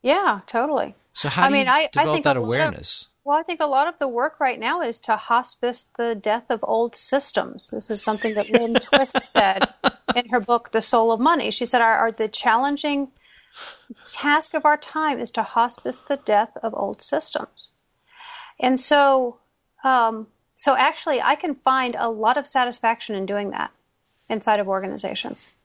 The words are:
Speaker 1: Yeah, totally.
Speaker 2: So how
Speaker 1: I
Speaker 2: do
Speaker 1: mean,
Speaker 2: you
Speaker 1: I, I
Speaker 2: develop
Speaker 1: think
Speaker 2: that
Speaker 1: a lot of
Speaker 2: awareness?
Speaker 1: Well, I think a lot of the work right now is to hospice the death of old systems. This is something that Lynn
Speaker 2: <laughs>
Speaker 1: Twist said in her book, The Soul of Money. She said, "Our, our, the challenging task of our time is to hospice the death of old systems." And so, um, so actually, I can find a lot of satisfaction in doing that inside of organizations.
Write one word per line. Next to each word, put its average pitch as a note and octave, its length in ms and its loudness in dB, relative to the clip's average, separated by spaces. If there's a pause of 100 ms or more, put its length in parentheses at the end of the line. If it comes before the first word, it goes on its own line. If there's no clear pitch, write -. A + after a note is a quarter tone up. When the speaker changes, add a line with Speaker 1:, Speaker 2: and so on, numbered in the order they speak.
Speaker 1:
Yeah, C#4 460 2
totally. B3+ 480 -2 (180)
Speaker 2:
So - 160 -4
how F3 140 2
Speaker 1:
I C4+ 60 6
Speaker 2:
do C#4 40 4
Speaker 1:
mean, C4+ 140 4
Speaker 2:
you B3+ 40 4
Speaker 1:
I, C4+ 100 6
I D#4 100 0
Speaker 2:
develop D#4 240 2
Speaker 1:
think D4+ 80 -2
Speaker 2:
that C#3 140 4
Speaker 1:
a - 20 0
lot A2+ 60 -2
of - 20 -2
Speaker 2:
awareness? - 600 -2 (180)
Speaker 1:
Well, C#4+ 120 2
I E4 60 2
think E4 160 -6
a D4+ 80 0
lot C#4 200 2
of E4+ 120 -8
the C#4+ 80 0
work B3+ 320 -2
right C4 200 0
now C#4+ 220 -2
is A#3 200 -4
to A3 140 2
hospice B3 720 -2 (100)
the A#3 180 0
death G#3+ 340 -2
of A#3 140 0
old A#3 320 0
systems. - 760 -4
This A3 220 -10
is G#3 100 -6
something G#3+ 340 -4
that G#3 140 -2
Lynn A#3 240 0
Speaker 2:
<laughs> B3 80 2
Speaker 1:
Twist C4+ 400 0
said G3 460 2 (480)
in A#3+ 140 -2
her A#3+ 100 2
book, A#3 320 0
The A3 100 2
Soul A3+ 300 4
of A3 80 0
Money. B3+ 320 2
She A#3+ 160 -4
said, A#3+ 140 2
"Our, A3+ 160 6
our, A3+ 140 2
the A3 160 -4
challenging C#4 840 0 (1040)
task D4 440 0
of D4+ 100 -2
our D4 120 2
time D4+ 420 -4
is A#3+ 120 -6
to A3+ 120 -4
hospice A#3+ 540 -2
the - 200 -4
death G#3+ 340 0 (120)
of G#3+ 100 -4
old G3+ 300 -6
systems." - 680 -6 (920)
And B3+ 200 2
so, C4+ 580 4 (460)
um, A3+ 420 2 (320)
so C4+ 180 2
actually, C#4+ 460 0
I C#4+ 140 4
can D4+ 180 -4
find C4 460 0
a A#3 100 0
lot A3+ 280 2
of C#4 100 -4
satisfaction A#3 680 -2
in F#3+ 120 -4
doing G3+ 240 -4
that - 200 -6 (580)
inside G#3+ 300 0
of G3 80 -2
organizations. - 840 -6 (100)